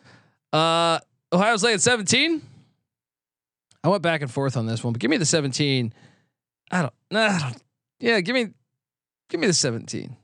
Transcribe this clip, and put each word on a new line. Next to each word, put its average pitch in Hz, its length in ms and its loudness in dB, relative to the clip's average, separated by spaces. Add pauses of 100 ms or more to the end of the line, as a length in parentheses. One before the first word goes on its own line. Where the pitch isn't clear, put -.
(520)
Uh, 165 460 2 (340)
Ohio's 202 300 2
laying 220 160 2
seventeen. 247 640 2 (1400)
I 151 40 2
went 190 140 2
back 165 200 0
and 135 80 -6
forth 135 260 -2
on 113 100 -2
this 113 180 -4
one, 120 80 -2
but 113 80 -6
give 220 100 -2
me 302 60 2
the 190 80 0
seventeen. 139 680 0 (800)
I 180 120 0
don't, 143 100 -4 (200)
nah, 220 160 2
I 196 100 0
don't, 135 240 -6 (380)
yeah, 233 200 2
give 185 140 -4
me, 240 140 0 (840)
give 339 100 -4
me 294 60 2
the 185 60 4
seventeen. 113 720 -4